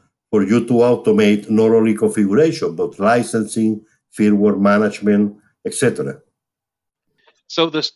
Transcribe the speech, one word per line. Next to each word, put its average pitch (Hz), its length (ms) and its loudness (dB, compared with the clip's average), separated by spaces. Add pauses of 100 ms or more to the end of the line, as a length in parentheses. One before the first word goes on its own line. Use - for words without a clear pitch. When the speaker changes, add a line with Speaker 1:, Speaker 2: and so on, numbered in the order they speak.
(300)
Speaker 1:
for 104 120 2
you 117 240 0
to 127 80 -2
automate 110 760 2
not 110 220 2
only 110 240 2
configuration, 107 800 0
but - 240 -8
licensing, 110 880 -2 (340)
firmware 104 400 2
management, 104 800 0 (280)
et - 100 -8
cetera. - 460 -4 (1300)
Speaker 2:
So 165 240 -2
the, 151 260 -6